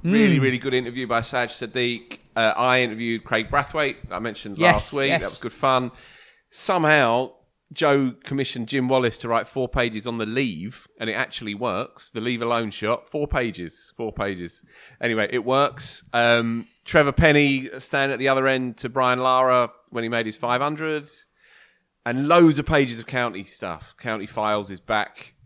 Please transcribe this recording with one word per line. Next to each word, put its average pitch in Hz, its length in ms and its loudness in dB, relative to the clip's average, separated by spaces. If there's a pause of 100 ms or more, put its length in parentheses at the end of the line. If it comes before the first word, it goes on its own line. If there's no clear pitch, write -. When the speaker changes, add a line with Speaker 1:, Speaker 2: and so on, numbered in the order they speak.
Speaker 1:
Really, 190 340 6
Speaker 2:
Mm. 135 40 4
Speaker 1:
really 127 180 2
good 127 160 -4
interview 123 320 -2
by 117 140 2
Saj 120 280 -2
Siddique. 120 720 -4 (160)
Uh, 113 200 2
I 127 260 4
interviewed 113 420 -2
Craig 110 260 -2
Brathwaite, 143 460 -2 (160)
I 90 80 -6
mentioned 107 400 -8
Speaker 2:
Yes, 170 140 6
Speaker 1:
last - 200 -4
week. 139 160 0
Speaker 2:
yes. 135 120 0
Speaker 1:
That 98 100 -6
was - 80 -14
good 120 120 -8
fun. 127 400 0 (600)
Somehow, 147 800 2 (420)
Joe 139 400 2 (100)
commissioned 127 440 -4
Jim 127 200 0
Wallace 127 320 2
to 120 80 -10
write 113 200 0
four 127 200 -4
pages 117 400 -2
on 117 120 -6
the 107 60 -2
Leave, 110 600 -4 (120)
and 113 100 -6
it 104 40 -2
actually 113 420 -6
works. 110 560 -6
The 110 100 -8
Leave 117 200 -2
alone 117 300 -2
shot, 110 380 -4
four 147 180 -6
pages, 95 720 -6
four 113 160 -6
pages. 95 500 -8 (380)
Anyway, 110 300 0
it 117 120 -2
works. - 600 -2 (100)
Um, 117 540 2 (180)
Trevor 143 260 4
Penny 143 560 4 (120)
standing 139 340 -2
at 117 60 -4
the 135 100 0
other 135 180 2
end 127 300 -2
to 123 120 -8
Brian 127 300 2
Lara 127 520 4 (180)
when 117 140 -4
he 113 60 -2
made 117 180 -2
his 107 100 -8
five 123 240 0
hundred. 151 480 -4 (960)
And 131 220 -2
loads 165 300 6
of 147 80 -4
pages 135 340 0
of 113 60 -14
county 117 380 -4
stuff. 87 560 -12
County 110 260 -8
Files 104 460 -2
is 92 80 -14
back - 540 -6 (120)